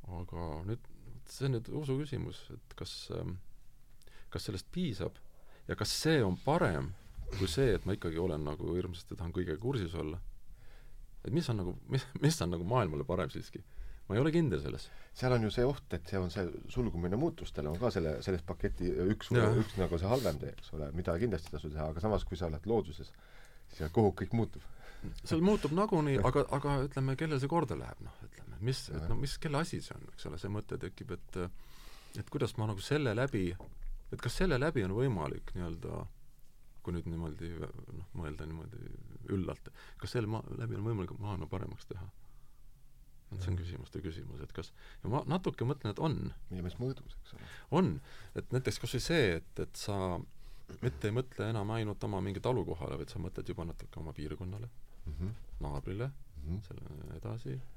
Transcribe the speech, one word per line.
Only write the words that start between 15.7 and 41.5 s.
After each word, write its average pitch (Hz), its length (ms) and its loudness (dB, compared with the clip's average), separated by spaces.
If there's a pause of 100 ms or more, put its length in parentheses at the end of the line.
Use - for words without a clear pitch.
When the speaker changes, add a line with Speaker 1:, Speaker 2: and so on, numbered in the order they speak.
Speaker 2:
et 87 180 -4
see 98 80 2
on 92 100 2
see 95 140 0 (220)
sulgumine 90 500 2
muutustele, 92 560 0
on 85 80 0
ka 120 100 4
selle, 80 300 2
selles 90 240 2
paketi 90 460 0 (120)
üks, 104 300 2
Speaker 1:
Jaa. 117 240 8
Speaker 2:
üks 110 240 2
nagu 85 180 4
see 90 140 2
halvem 107 260 4
tee, 69 140 -4
eks - 240 -10
ole, 76 160 -2
mida 87 240 0
kindlasti 92 320 2
ei - 80 -6
tasu 76 160 -4
teha, 76 160 -2
aga 80 160 -2
samas, 101 240 4
kui 95 80 -2
sa 85 160 0
oled 80 160 -4
looduses, 92 460 2 (520)
siis - 280 -4
kogu 107 180 8
kõik - 240 0
muutub. 110 300 2 (540)
Speaker 1:
Seal 160 220 4
muutub 196 300 8
nagunii, 160 480 6
aga, 131 320 8
aga 143 280 4
ütleme, 135 360 2
kellel 156 240 2
see 135 120 2
korda 170 240 4
läheb, - 280 -6
noh, - 180 -10
ütleme, - 380 -10
mis, 123 260 2
et 76 140 -4
Speaker 2:
Jah. 80 100 -2
Speaker 1:
no - 80 8
mis, 120 220 2
kelle 147 200 2
asi 160 220 0
see - 140 -10
on, - 120 -10
eks - 200 -8
ole, 82 120 -4
see 101 120 -2
mõte 104 280 -2
tekib, 90 360 -6
et, - 240 -6 (760)
et 104 140 -6
kuidas 139 260 2
ma 107 140 2
nagu 104 140 -2
selle 139 320 4
läbi, 120 300 2 (600)
et - 160 -6
kas - 140 0
selle 170 240 6
läbi 139 240 4
on 92 120 2
võimalik 107 600 0
nii-öelda, 82 480 -4 (800)
kui 90 100 -4
nüüd 85 160 0
niimoodi, 82 480 -4
noh, 85 520 -8 (120)
mõelda 76 240 -4
niimoodi 80 400 -8 (460)
üllalt, 82 420 0 (240)
kas - 160 -6
selle 113 160 2
ma-, 110 160 -2 (160)
läbi 113 160 -2
on 98 80 -2
võimalik 101 320 0
maailma 101 320 -2
paremaks - 400 -4